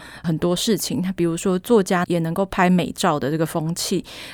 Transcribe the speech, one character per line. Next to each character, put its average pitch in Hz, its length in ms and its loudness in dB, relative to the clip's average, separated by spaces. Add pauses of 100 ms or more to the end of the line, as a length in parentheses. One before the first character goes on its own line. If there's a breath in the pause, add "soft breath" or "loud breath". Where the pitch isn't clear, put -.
(220 loud breath)
很 160 160 0
多 175 160 0
事 185 240 0
情， - 240 -4
它 185 80 -2
比 175 140 -2
如 165 120 0
说 185 220 0
作 214 240 4
家 180 240 0
也 170 140 0
能 165 120 -2
够 196 140 0
拍 180 240 2
美 180 220 2
照 160 260 0
的 131 140 0
这 160 40 0
个 160 80 0
风 160 300 -2
气， - 300 -2 (300 loud breath)